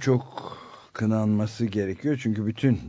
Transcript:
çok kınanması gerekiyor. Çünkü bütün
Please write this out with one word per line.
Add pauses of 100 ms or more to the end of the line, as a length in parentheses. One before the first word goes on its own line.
çok (360)
kınanması
gerekiyor.
Çünkü
bütün